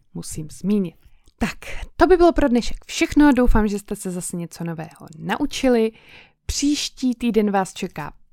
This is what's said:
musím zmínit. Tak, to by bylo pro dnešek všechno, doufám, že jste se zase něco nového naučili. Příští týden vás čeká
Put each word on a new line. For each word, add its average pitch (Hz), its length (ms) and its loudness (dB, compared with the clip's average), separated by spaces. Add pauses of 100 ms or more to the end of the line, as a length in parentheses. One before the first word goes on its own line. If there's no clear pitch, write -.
(140)
musím 160 360 -10
zmínit. 190 460 -2 (420)
Tak, - 200 -4 (380)
to 330 120 6
by 349 100 6
bylo 339 140 6
pro - 160 2
dnešek 240 380 0
všechno, 294 480 4
doufám, 226 340 4
že 202 120 -4
jste - 160 -10
se 190 160 -8
zase 180 260 -8
něco 170 260 -10
nového 160 440 -12 (100)
naučili. 226 760 0 (540)
Příští - 680 -2
týden 214 360 0
vás 190 220 -2
čeká 156 400 -10 (200)